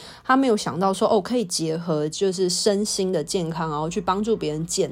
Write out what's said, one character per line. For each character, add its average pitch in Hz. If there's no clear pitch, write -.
他 262
没 269
有 220
想 147
到 190
说， 202
哦， 214
可 226
以 226
结 160
合 160
就 190
是 180
身 202
心 196
的 170
健 165
康， 160
然 147
后 156
去 202
帮 185
助 220
别 151
人 160
减 165